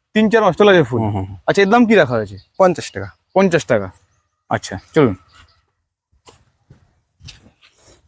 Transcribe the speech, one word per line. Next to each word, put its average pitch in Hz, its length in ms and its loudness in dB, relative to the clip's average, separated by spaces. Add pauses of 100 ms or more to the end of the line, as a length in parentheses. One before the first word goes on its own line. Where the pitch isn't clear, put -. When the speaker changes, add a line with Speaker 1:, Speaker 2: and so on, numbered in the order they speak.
(140)
Speaker 1:
তিন 220 160 2
চার 226 140 2
মাস 190 120 0
চলে 208 180 4
যায় 175 100 4
ফুল। 117 160 -4
Speaker 2:
হুম, 107 140 -2
হুম, 95 120 -4
হুম। 98 120 -18 (100)
Speaker 1:
আচ্ছা, 156 140 0
এর 196 80 2
দাম 240 160 4
কি 220 100 0
রাখা 143 180 2
হয়েছে? 104 240 -6 (200)
Speaker 2:
পঞ্চাশ 185 340 0
টাকা। 98 160 -12 (260)
Speaker 1:
পঞ্চাশ 185 320 0
টাকা। 101 220 -2 (640)
আচ্ছা, 101 300 -8 (140)
চলুন। 127 220 2 (3000)